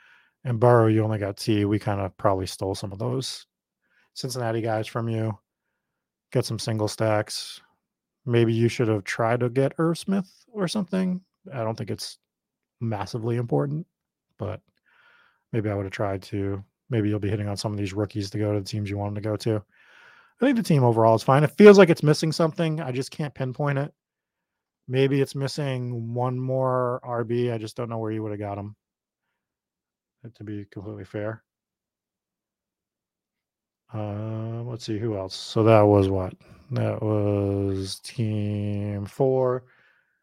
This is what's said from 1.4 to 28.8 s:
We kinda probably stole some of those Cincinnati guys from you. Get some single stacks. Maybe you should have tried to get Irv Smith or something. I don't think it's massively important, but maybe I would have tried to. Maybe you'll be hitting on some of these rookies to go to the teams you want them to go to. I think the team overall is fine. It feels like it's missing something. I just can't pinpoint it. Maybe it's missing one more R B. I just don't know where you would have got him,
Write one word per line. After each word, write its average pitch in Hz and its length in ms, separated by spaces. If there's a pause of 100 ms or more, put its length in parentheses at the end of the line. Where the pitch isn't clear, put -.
We 101 160
kinda 98 360
probably 95 300
stole 95 300
some 98 160
of 98 80
those 123 460 (680)
Cincinnati 117 460
guys 110 260
from 117 220
you. 110 280 (960)
Get 127 120
some 113 140
single 107 300
stacks. - 720 (640)
Maybe 117 280
you 113 160
should 113 200
have 107 160
tried 120 360
to 123 80
get 135 300
Irv 165 180
Smith 190 320 (200)
or 208 180
something. 185 540 (340)
I 123 80
don't 113 160
think 107 120
it's - 280 (640)
massively 113 560
important, 143 500 (500)
but 98 240 (920)
maybe 107 180
I 101 60
would 101 80
have 95 80
tried 98 320
to. 98 400 (260)
Maybe 110 180
you'll 104 120
be 98 100
hitting 104 180
on 101 80
some 104 160
of 104 60
these 101 140
rookies 101 380
to 104 80
go 104 140
to 104 60
the 98 60
teams 104 260
you 101 80
want 101 160
them 104 80
to 104 60
go 107 80
to. 110 200
I - 880
think 269 120
the 226 80
team 143 180
overall 113 320
is 110 80
fine. 143 220
It - 120
feels 208 220
like 185 120
it's 170 120
missing 151 300
something. 160 480
I 147 100
just 131 220
can't 147 220
pinpoint 139 440
it. 147 160 (920)
Maybe 135 320
it's 135 160
missing 123 760
one 123 260
more 127 640
R 120 180
B. 120 300
I 113 60
just 110 180
don't 120 120
know 113 100
where 110 140
you 110 120
would 107 80
have 101 80
got 101 180
him, 101 160 (1600)